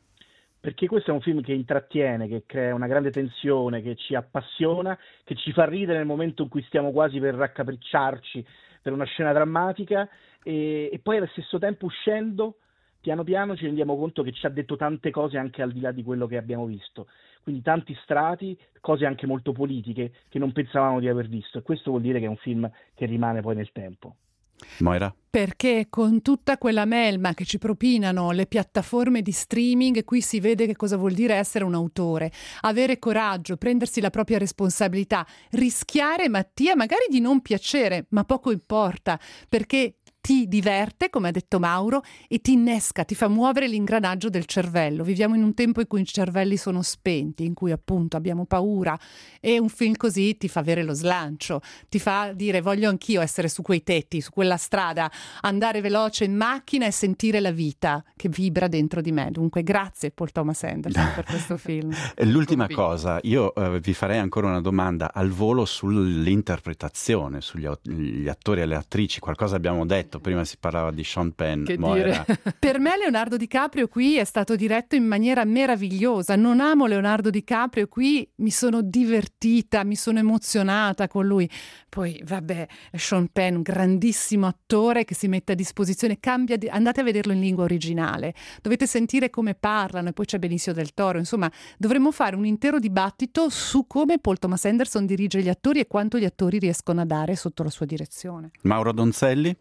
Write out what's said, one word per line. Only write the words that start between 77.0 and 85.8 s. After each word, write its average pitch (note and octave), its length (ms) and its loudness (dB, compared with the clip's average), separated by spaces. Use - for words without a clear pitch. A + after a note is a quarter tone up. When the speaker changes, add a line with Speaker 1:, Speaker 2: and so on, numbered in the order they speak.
Speaker 3:
DiCaprio A3 580 0
qui, C4+ 480 2
mi G#3+ 160 0
sono A#3 300 2
divertita, A3+ 1000 2
mi G#3 120 0
sono A3 240 0
emozionata G#3 880 2
con G3 180 0
lui. G3 240 4
Poi, F3 360 -6
vabbè, E3+ 420 -6
Sean F3 380 0
Penn, F#3 240 2
un E3+ 60 0
grandissimo F#3+ 840 2
attore A3+ 560 2
che G3+ 120 -6
si G3+ 120 -2
mette F#3+ 240 0
a F#3 40 2
disposizione, G3 640 -2